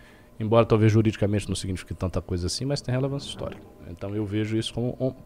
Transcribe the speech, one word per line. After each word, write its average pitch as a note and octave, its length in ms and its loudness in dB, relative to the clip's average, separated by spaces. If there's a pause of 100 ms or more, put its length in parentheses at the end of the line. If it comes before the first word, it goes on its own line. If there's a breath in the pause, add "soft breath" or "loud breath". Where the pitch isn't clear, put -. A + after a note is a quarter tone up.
(400 soft breath)
embora A2 260 4
talvez A2 240 6
juridicamente G#2 600 2
não F#2+ 60 -2
signifique - 380 -6
tanta F2+ 280 -4
coisa F2 260 -2
assim, - 160 -4
mas C#3 160 -2
tem - 160 -4
relevância C3+ 320 -4
histórica. - 340 -10 (280)
Então G2 260 -8
eu G#2+ 100 -2
vejo G#2+ 300 -2
isso A2 180 -4
como A#2+ 280 -4
um B2+ 120 0 (120)